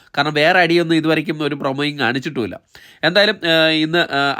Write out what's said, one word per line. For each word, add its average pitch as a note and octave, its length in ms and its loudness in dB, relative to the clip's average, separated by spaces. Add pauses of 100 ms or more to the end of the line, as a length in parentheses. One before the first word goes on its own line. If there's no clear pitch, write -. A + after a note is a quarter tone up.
(140)
കാരണം D3+ 200 -2
വേറെ D#3+ 240 4
അടിയൊന്നും E3+ 380 2
ഇതുവരെയ്ക്കും D#3 480 -2
ഒരു C#3+ 120 -4
പ്രൊമോയും D3 420 -4
കാണിച്ചിട്ടുമില്ല. B2 580 -4 (460)
എന്തായാലും, G3+ 420 2
ഏഹ്, D#3+ 320 2
ഇന്ന്, D#3+ 340 0
ഏഹ്, C#3 300 -2